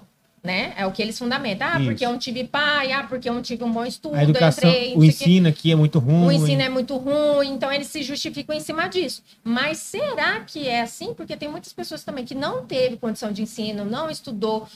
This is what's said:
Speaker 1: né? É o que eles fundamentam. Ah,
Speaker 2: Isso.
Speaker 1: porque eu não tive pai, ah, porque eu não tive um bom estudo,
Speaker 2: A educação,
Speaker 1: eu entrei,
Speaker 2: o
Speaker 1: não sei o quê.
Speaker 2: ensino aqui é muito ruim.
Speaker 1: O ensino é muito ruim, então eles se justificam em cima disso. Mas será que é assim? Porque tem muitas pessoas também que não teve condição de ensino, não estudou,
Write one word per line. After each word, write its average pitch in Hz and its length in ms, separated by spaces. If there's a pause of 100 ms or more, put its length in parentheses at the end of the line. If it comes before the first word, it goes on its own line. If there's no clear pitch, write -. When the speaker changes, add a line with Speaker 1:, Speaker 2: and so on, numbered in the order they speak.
(420)
Speaker 1:
né? 185 360
É 196 80
o 190 60
que 214 100
eles 214 160
fundamentam. 254 500
Ah, 349 120
Speaker 2:
Isso. 127 100
Speaker 1:
porque 117 160
eu 240 60
não 254 80
tive 254 260
pai, 285 480
ah, 277 100
porque 254 240
eu 233 60
não 247 80
tive 240 240
um 233 60
bom 233 140
estudo, - 300
Speaker 2:
A 143 80
educação, 165 460
Speaker 1:
eu 170 60
entrei, - 180
Speaker 2:
o - 20
Speaker 1:
não 156 60
sei 156 80
o 151 80
quê. - 80
Speaker 2:
ensino 180 240
aqui 160 220
é 160 40
muito 151 240
ruim. 151 280
Speaker 1:
O 165 40
ensino 151 300
é 262 80
muito 262 260
ruim, 285 540
então 269 240
eles 285 140
se 302 160
justificam 277 520
em 302 60
cima 320 260
disso. 349 360 (200)
Mas 262 360
será 427 600
que 285 280
é 233 140
assim? 359 320
Porque 311 200
tem 302 140
muitas 330 240
pessoas 320 300
também 285 200
que 247 120
não 381 300
teve 254 320
condição 220 340
de 202 100
ensino, 214 420
não 269 280
estudou, 220 640